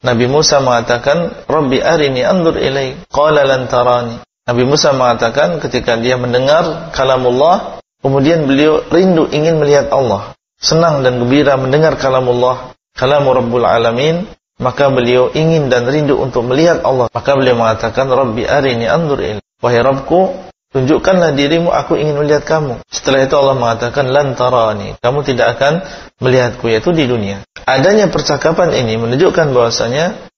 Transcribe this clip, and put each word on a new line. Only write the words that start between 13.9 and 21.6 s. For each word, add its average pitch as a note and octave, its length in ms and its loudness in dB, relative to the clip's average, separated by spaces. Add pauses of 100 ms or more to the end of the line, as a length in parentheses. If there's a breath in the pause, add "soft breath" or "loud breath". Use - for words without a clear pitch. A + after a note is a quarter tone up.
maka B2+ 320 0
beliau B2 480 2
ingin D#3 320 2
dan A#2+ 160 0
rindu C#3 320 0
untuk B2 320 -2
melihat D#3 320 2
Allah. B2 320 0
Maka C#3 240 0
beliau B2+ 240 2
mengatakan, A2+ 480 -2
"Rabbi B2 400 -2
arini B2+ 400 0
anzur D3+ 320 0
ilaik." G#2 240 -6 (160)
"Wahai A#2+ 240 0
Rabbku, D#3+ 640 0 (240)
tunjukkanlah D3+ 640 2
dirimu, D#3+ 320 0